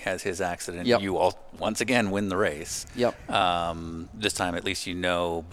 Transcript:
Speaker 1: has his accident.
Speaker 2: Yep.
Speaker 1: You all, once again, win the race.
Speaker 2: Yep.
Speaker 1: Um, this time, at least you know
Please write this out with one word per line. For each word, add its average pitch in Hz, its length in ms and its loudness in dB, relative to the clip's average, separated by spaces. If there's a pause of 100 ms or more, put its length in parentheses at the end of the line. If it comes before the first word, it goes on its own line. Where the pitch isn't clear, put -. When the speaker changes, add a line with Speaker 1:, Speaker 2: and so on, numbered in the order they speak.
Speaker 1:
has 92 140 -2
his 92 180 -2
accident. 87 460 -4
Speaker 2:
Yep. 117 140 6
Speaker 1:
You 95 200 0
all, 92 120 4 (260)
once 107 280 0
again, 120 280 4
win 101 140 0
the 90 80 0 (120)
race. 76 360 -6 (100)
Speaker 2:
Yep. 120 180 2 (160)
Speaker 1:
Um, 85 800 0 (140)
this 101 100 2
time, 90 220 0
at 85 80 -2
least 95 240 -4
you 90 80 -4
know 87 580 2